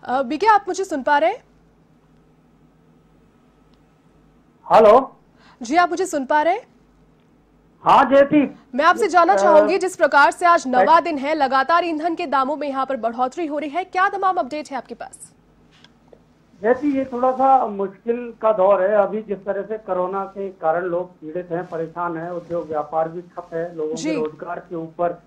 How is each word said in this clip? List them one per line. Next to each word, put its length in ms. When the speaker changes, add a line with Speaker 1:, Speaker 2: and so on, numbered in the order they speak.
Speaker 1:
अ, 180
बीके, 240
आप 220
मुझे 160
सुन 180
पा 160
रहे 120
हैं? 140
Speaker 2:
हेलो। 440
Speaker 1:
जी, 140
आप 140
मुझे 160
सुन 180
पा 180
रहे 120
हैं? 120
Speaker 2:
हाँ, 280
जयती। 460
Speaker 1:
मैं 100
आपसे 240
जानना 240
Speaker 2:
अ, 40
Speaker 1:
चाहूंगी, 420
जिस 180
प्रकार 340
से 160
आज 200
नवा 280
Speaker 2:
मैं 100
Speaker 1:
दिन 140
है, 160
लगातार 500
ईंधन 300
के 120
दामों 300
में 120
यहाँ 180
पर 100
बढ़ोतरी 500
हो 120
रही 120
है, 140
क्या 240
तमाम 280
अपडेट 340
है 60
आपके 180
पास? 400
Speaker 2:
जयती, 360
ये 60
थोड़ा 280
सा 340
मुश्किल 760
का 100
दौर 300
है। 120
अभी 280
जिस 220
तरह 180
से 160
कोरोना 460
के 240
कारण 340
लोग 300
पीड़ित 400
हैं, 140
परेशान 500
हैं, 140
उद्योग 380
व्यापार 400
भी 140
ठप 320
है, 220
लोगों 140
के 40
Speaker 1:
जी। 220
Speaker 2:
रोजगार 440
के 160
ऊपर 500